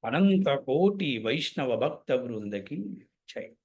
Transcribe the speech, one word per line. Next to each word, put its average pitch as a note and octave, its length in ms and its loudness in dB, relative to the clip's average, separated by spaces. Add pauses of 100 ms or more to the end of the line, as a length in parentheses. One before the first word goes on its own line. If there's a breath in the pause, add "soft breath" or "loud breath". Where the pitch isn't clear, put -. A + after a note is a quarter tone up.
అనంత F#3 480 4
కోటి D#3+ 720 2
వైష్ణవ C3+ 500 -2
భక్త C3+ 360 -2
వృందకి A2 640 -4 (540)
జై. - 160 -10 (180)